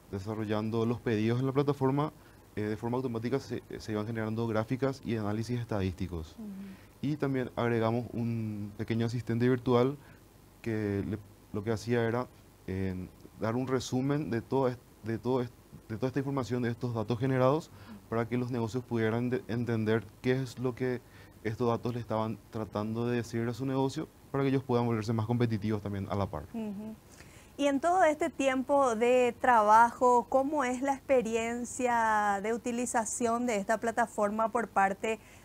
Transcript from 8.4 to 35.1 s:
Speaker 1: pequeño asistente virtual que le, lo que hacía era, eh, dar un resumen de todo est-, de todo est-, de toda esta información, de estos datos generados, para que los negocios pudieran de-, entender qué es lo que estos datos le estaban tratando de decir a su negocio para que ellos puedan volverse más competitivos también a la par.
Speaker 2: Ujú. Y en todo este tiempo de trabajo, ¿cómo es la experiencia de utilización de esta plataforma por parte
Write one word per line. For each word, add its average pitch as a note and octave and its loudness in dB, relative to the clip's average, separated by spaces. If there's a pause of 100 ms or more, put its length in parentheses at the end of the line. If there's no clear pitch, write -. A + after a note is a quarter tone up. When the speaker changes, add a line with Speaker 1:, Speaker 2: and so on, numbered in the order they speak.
Speaker 1:
pequeño A2+ -2
asistente A#2 0
virtual B2+ 2 (640)
que G#2 -2
le, G#2 -4 (340)
lo G#2 -6
que G#2+ -4
hacía A#2 0
era, A#2 0 (400)
eh, F#2+ -4 (340)
dar A2 0
un B2+ -2
resumen C3 -2
de A2+ -2
todo C3 0
est-, B2 -4 (240)
de A2 -4
todo B2 0
est-, A#2+ -8 (360)
de A2+ -6
toda A2+ -2
esta B2+ -4
información, B2+ -2
de A#2 0
estos A#2+ -6
datos A2+ -2
generados, C3 2 (380)
para A2+ -2
que A#2 -2
los B2 -2
negocios A#2+ -2
pudieran A#2 0
de-, B2 -4
entender A2+ 0 (180)
qué B2+ 2 (100)
es B2 -10
lo B2 -2
que B2 -4 (440)
estos A2+ 0
datos A#2 0
le A#2+ -6
estaban A2 -2 (120)
tratando A2 -4
de A#2+ 0
decir A#2 -4
a A#2+ -4
su B2+ -8
negocio C3+ -2 (220)
para C#3 0
que C#3 2
ellos C3+ 2
puedan A#2+ 2
volverse A2+ 0
más A2 0
competitivos A2 0
también G2+ -4
a F2+ -2
la G2 0
par. D2+ -6 (100)
Speaker 2:
Ujú. G#3+ -8 (640)
Y C#4+ 2
en C#4 2
todo F4 4
este D#4 4
tiempo C4 2
de A#3+ 4
trabajo, A#3 6
¿cómo C#4 2
es B3 -2
la C#4 2
experiencia A3+ 2
de A3 0
utilización A#3+ -2
de A3+ 0
esta G#3+ 0
plataforma A3 0
por A3+ -2
parte G3 0 (260)